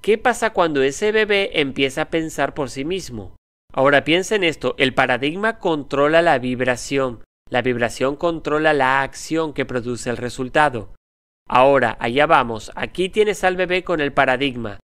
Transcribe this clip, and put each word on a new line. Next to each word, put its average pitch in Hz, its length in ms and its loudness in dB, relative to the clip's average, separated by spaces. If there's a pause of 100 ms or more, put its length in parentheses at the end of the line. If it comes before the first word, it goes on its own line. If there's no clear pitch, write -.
¿Qué 214 160 2
pasa 226 340 0
cuando 165 300 2
ese 143 300 0
bebé 208 480 0
empieza 139 440 -2
a 151 60 -6
pensar 156 440 -2
por 139 160 -6
sí 135 160 -8
mismo? 135 500 -8 (380)
Ahora 135 320 4
piensa 180 300 0
en 196 100 0
esto, 139 320 -2
el 135 160 2
paradigma 147 680 0
controla 147 640 2
la 160 180 4
vibración, 127 840 -2 (260)
la 127 120 0
vibración 120 540 -2
controla 156 580 0
la 135 280 2
acción 156 520 -4
que 131 120 -4
produce 120 440 -6
el 117 60 -2
resultado. 123 760 -2 (560)
Ahora, 127 500 4
allá 120 280 2
vamos, 123 480 2
aquí 180 340 -4
tienes 208 340 0
al 185 140 2
bebé 180 260 -2
con 180 160 -2
el 143 140 -2
paradigma 127 640 0 (140)